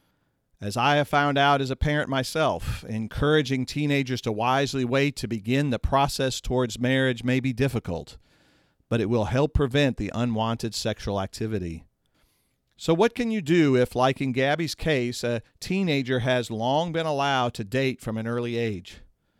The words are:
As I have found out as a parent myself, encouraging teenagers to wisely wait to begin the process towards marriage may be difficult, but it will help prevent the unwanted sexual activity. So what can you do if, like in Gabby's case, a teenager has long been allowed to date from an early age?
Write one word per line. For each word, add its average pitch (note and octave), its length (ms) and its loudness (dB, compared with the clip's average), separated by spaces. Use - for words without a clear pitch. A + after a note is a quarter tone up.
As G#2 160 -6
I C#3 200 4
have D3 100 2
found C#3+ 320 2
out C#3+ 220 4
as C3 100 -2
a C3 60 -4
parent D3 320 0
myself, C3 800 -2
encouraging C3 800 0
teenagers C#3 560 -2
to A2+ 100 -2
wisely C3 520 0
wait C3+ 320 2
to A2+ 120 -6
begin A#2+ 420 0
the A2+ 80 0
process C3+ 640 0
towards B2 380 -2
marriage B2+ 440 2
may B2+ 160 2
be B2+ 140 0
difficult, A2 640 -2
but A#2 120 2
it G2+ 80 2
will A2 180 2
help C3+ 280 0
prevent C#3 420 2
the G2+ 180 -4
unwanted A2+ 600 -2
sexual G#2 460 -4
activity. F#2+ 640 -6
So - 180 0
what A3 200 2
can A#3+ 160 -2
you A3 100 0
do D3+ 360 4
if, B2 180 2
like B2+ 260 2
in C3+ 120 -2
Gabby's C#3+ 420 0
case, B2 480 -2
a A#2+ 200 -2
teenager C#3+ 600 0
has B2 300 0
long C3+ 420 -2
been D#3+ 140 -4
allowed C#3 480 0
to A#2 100 -8
date C3 360 -2
from A2 160 -6
an A2 100 -4
early A#2+ 300 -2
age? A2 460 -4